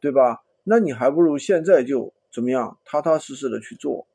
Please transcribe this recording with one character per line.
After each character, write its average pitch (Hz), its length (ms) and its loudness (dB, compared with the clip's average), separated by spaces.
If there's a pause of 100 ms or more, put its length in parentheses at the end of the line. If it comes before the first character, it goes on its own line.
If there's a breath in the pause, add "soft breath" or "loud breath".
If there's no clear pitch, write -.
对 143 120 -4
吧？ 123 300 2 (220)
那 220 140 2
你 180 140 0
还 123 160 0
不 151 140 2
如 151 160 2
现 165 260 -2
在 165 180 4
就 123 300 -4 (180)
怎 117 120 -8
么 123 80 -2
样， 123 340 -4
踏 147 160 -4
踏 160 180 0
实 139 160 -12
实 135 140 -8
的 110 100 -6
去 120 160 -16
做 - 400 -8